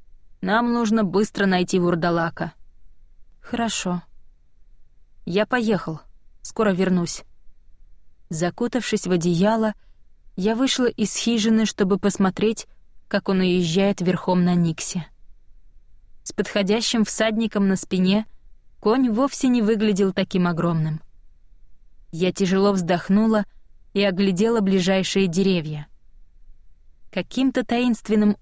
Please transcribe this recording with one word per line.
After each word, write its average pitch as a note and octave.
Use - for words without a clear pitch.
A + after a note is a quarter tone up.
Нам A3+
нужно A3+
быстро G3
найти F#3
вурдалака". E3+
"Хорошо. G#3+
Я F#3+
поехал. G#3+
Скоро -
вернусь". F3+
Закутавшись A3+
в F3+
одеяло, F#3+
я G#3+
вышла B3+
из A3+
хижины, A3
чтобы G3
посмотреть, G3+
как -
он F#3+
уезжает F#3
верхом F3+
на F3
Никсе. E3
С -
подходящим G#3+
всадником A3
на F#3+
спине F#3+
конь B3
вовсе C4
не B3
выглядел G3+
таким F3+
огромным. D#3+
Я F3
тяжело F#3+
вздохнула G3
и G3
оглядела G3+
ближайшие F#3+
деревья. D#3+
Каким-то B3+
таинственным G#3+